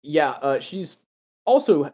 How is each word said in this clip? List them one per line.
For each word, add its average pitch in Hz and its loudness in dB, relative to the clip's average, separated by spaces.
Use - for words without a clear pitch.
Yeah, 147 0
uh, 139 -2
she's - -12
also 208 2